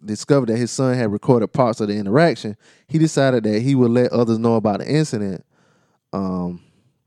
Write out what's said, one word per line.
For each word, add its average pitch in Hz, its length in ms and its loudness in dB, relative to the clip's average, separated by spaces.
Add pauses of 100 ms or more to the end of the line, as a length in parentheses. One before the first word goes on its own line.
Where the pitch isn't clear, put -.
discovered 113 460 0
that 110 80 0
his 120 120 -2
son 131 260 -2
had 117 140 -2
recorded 107 380 2
parts 120 320 0
of 107 80 -2
the 104 80 -4
interaction, 107 580 0 (320)
he 156 120 -2
decided 135 460 2
that 107 180 0
he 139 120 0
would 123 160 4
let 123 220 2
others 113 260 2
know 113 180 2
about 104 240 0
the - 100 -10
incident. 110 540 -2 (680)
Um, 90 480 -6 (460)